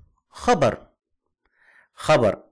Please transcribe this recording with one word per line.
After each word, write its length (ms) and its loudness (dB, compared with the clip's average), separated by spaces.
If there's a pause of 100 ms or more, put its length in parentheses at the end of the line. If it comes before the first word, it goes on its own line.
(300)
خبر. 580 -2 (1040)
خبر. 580 0